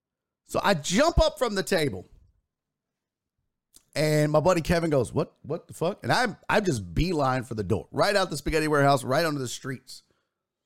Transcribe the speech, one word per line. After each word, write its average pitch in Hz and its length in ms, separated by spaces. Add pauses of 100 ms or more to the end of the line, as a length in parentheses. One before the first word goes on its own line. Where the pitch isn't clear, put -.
(460)
So - 160
I 202 120
jump 226 440
up 311 220
from 226 160
the 185 80
table, 143 420 (1900)
and 151 340
my 151 100
buddy 170 200
Kevin 165 300
goes, 127 220
"What, 147 200 (100)
what 151 240
the - 80
fuck?" 180 300
And 120 80
I'm, 208 240 (120)
I'm 208 160
just 101 300
beeline 139 480
for 113 120
the 107 100
door, 90 260
right 170 240
out 190 160
the 151 60
spaghetti 156 320
warehouse, 139 340
right 131 220
onto 147 160
the 127 80
streets. - 540 (640)